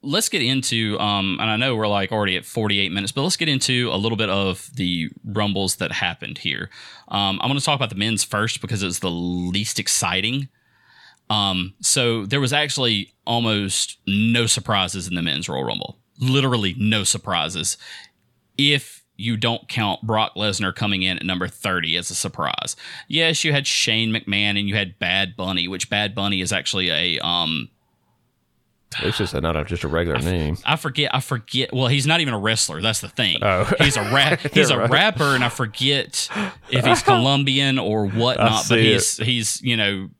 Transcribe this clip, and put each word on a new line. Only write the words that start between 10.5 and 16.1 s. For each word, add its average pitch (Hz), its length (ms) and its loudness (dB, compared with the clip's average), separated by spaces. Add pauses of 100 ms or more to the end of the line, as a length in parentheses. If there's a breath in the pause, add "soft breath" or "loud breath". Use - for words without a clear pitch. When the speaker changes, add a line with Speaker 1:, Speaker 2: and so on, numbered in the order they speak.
Speaker 1:
Um, 95 500 0
so 113 460 0
there 135 160 0
was 127 100 0
actually 135 600 0 (120)
almost 110 680 0 (100)
no 113 380 2
surprises 95 640 -2
in 87 60 -4
the 85 80 -2
men's 82 260 -2
Royal 67 160 -2
Rumble. 53 340 -6 (200)